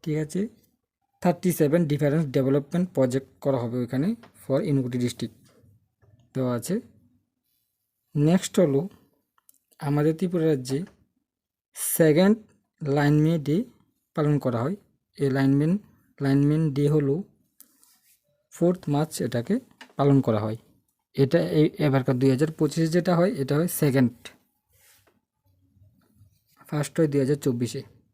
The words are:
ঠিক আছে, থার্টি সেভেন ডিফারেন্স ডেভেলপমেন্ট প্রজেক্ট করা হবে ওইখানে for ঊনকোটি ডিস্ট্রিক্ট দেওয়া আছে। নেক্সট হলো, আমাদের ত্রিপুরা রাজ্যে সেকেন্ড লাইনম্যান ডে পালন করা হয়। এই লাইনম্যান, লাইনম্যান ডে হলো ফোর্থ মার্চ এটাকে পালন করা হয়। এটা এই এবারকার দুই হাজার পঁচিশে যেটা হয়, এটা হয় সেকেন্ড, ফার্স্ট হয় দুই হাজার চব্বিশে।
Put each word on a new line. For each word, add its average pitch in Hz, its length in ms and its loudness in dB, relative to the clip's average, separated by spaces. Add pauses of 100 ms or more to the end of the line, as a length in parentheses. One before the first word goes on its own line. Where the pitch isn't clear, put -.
ঠিক 151 200 -4
আছে, 180 180 -6 (800)
থার্টি 175 280 2 (100)
সেভেন 156 220 4 (100)
ডিফারেন্স 147 320 0 (120)
ডেভেলপমেন্ট 143 500 0 (100)
প্রজেক্ট 131 340 0 (140)
করা 135 200 0
হবে 120 180 -6
ওইখানে 131 260 -2 (360)
for 135 160 -2 (120)
ঊনকোটি 127 320 -2
ডিস্ট্রিক্ট 120 340 -6 (960)
দেওয়া 127 260 -2
আছে। 175 160 -6 (1400)
নেক্সট 156 380 2 (100)
হলো, 139 180 2 (1040)
আমাদের 147 300 0
ত্রিপুরা 170 340 -2
রাজ্যে 131 280 -4 (1160)
সেকেন্ড 175 400 4 (600)
লাইনম্যান 151 420 2 (100)
ডে 151 100 0 (580)
পালন 147 300 0
করা 120 200 -2
হয়। 190 120 -4 (460)
এই 135 140 0
লাইনম্যান, 139 360 2 (500)
লাইনম্যান 143 400 2 (120)
ডে 143 100 0 (100)
হলো 143 200 0 (1400)
ফোর্থ 180 260 0 (120)
মার্চ 151 200 -2 (120)
এটাকে 120 300 -4 (420)
পালন 139 280 4
করা 110 200 0
হয়। 110 120 -6 (640)
এটা 151 160 2 (200)
এই 156 80 4 (180)
এবারকার 135 360 0
দুই 135 120 4
হাজার 147 240 0
পঁচিশে 160 380 0
যেটা 175 240 0
হয়, 185 120 2 (100)
এটা 135 160 -2
হয় 170 120 0 (120)
সেকেন্ড, 131 320 2 (2500)
ফার্স্ট 147 300 -6
হয় 160 140 2
দুই 143 120 0
হাজার 143 220 -2
চব্বিশে। 123 360 -4 (320)